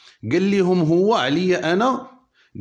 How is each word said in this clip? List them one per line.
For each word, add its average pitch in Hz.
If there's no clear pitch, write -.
قال 190
لهم 185
هو 175
عليا 165
أنا، 233